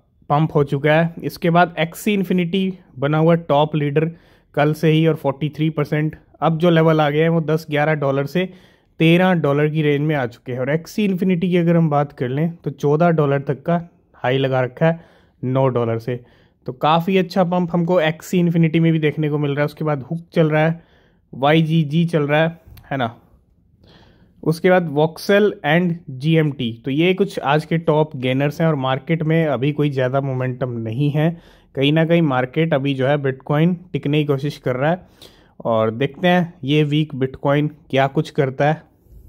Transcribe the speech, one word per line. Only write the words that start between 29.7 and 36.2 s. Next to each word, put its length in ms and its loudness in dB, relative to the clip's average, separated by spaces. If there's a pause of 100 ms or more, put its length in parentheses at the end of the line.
कोई 180 0
ज़्यादा 320 -2
मोमेंटम 500 -4
नहीं 400 -2
है, 260 0 (380)
कहीं 180 2
ना 120 2
कहीं 160 2
मार्केट 520 0
अभी 200 -2
जो 140 -2
है 100 2
बिटकॉइन 560 0 (200)
टिकने 260 0
की 60 0
कोशिश 320 -2
कर 180 -4
रहा 160 0
है 160 -6 (580)
और 260 2
देखते 360 -2